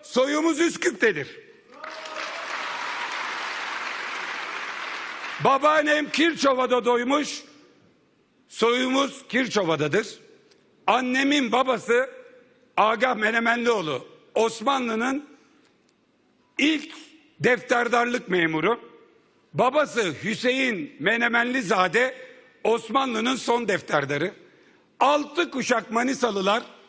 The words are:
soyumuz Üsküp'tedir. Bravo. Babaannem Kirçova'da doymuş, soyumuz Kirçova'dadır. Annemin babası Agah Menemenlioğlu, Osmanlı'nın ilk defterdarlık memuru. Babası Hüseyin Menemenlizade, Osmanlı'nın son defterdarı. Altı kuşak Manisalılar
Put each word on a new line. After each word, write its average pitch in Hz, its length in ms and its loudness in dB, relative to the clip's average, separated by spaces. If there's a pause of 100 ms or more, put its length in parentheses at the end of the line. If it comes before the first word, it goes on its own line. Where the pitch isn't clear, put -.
soyumuz 294 560 0
Üsküp'tedir. 226 800 0 (280)
Bravo. - 260 -16 (3500)
Babaannem 294 680 4
Kirçova'da 254 760 2
doymuş, 247 560 0 (1040)
soyumuz 254 800 0
Kirçova'dadır. 180 920 0 (680)
Annemin 254 640 2
babası 247 580 2 (680)
Agah 226 380 2
Menemenlioğlu, 226 920 0 (280)
Osmanlı'nın 240 920 0 (1300)
ilk 294 360 0 (460)
defterdarlık 240 920 2
memuru. 170 640 0 (600)
Babası 233 600 2 (100)
Hüseyin 226 760 -2
Menemenlizade, 233 1160 2 (460)
Osmanlı'nın 233 720 0
son 240 320 0
defterdarı. 156 640 0 (680)
Altı 294 520 2
kuşak 240 400 -2
Manisalılar 220 720 2 (260)